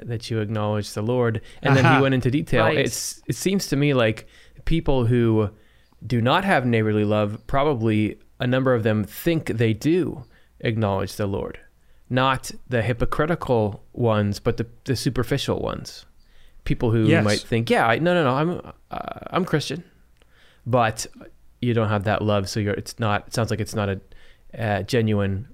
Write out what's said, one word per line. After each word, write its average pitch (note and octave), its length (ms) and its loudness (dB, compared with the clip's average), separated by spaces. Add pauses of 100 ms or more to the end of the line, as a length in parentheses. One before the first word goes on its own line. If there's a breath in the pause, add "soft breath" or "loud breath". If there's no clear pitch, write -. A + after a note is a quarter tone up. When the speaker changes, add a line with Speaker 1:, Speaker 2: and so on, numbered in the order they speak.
Speaker 1:
that A#2 260 -8
you A2+ 120 -2
acknowledge G#2+ 520 -4
the G#2+ 100 -6
Lord." A#2 380 0 (220 loud breath)
And C#3 140 4
then C3 100 6
Speaker 2:
Aha. D#3 100 8
Speaker 1:
he C#3 60 4
went C3+ 140 2
into B2 160 0
detail. B2+ 320 2
Speaker 3:
Right. D3+ 140 2
Speaker 1:
It's, - 500 -4
it C3 80 -2
seems F#3+ 320 -2
to C#3+ 80 0
me C#3+ 180 2
like A#2 320 0 (380 loud breath)
people C#3+ 420 2
who A2+ 440 4 (560 soft breath)
do A#2 140 0
not D3 240 2
have D#3 220 2
neighborly A2 380 2
love, G#2+ 420 0
probably A2+ 720 2 (220)
a B2+ 60 -2
number B2+ 280 2
of A2+ 80 0
them G#2+ 220 2
think - 420 -2
they A2 260 2
do D3+ 520 0 (360 soft breath)
acknowledge G2 560 -2
the G#2+ 100 -4
Lord. - 320 -6 (520)
Not C3 400 0 (180)
the A#2+ 140 0
hypocritical A#2 1000 0 (100)
ones, G#2+ 440 0
but - 200 -2
the, A2+ 80 -4 (180)
the B2+ 120 -2
superficial B2 640 -2
ones. - 440 -10 (600 soft breath)
People B2 260 0
who A2+ 160 2
Speaker 2:
Yes. D3+ 180 4
Speaker 1:
might G#2 160 2
think, A#2 300 -2
"Yeah, G3 160 2
I, A#2 140 2
no, F3 120 2
no, F3 120 2
no, B2+ 100 2
I'm, D#3 380 -4 (180)
uh, - 300 -10 (100)
I'm F3+ 160 -2
Christian," D3+ 360 -4 (840 soft breath)
but A#2 400 0 (540)
you A#2+ 140 0
don't A2+ 140 2
have G#2 160 0
that G#2 180 0
love, G#2 260 0
so - 120 -6
you're, G2+ 140 0
it's - 240 -10
not, G#2 300 -2
it - 60 -14
sounds A2+ 160 -2
like G#2+ 100 -4
it's - 140 -8
not G#2 140 -2
a, G2 120 -4 (580 soft breath)
uh, G#2 240 -2
genuine G#2 720 0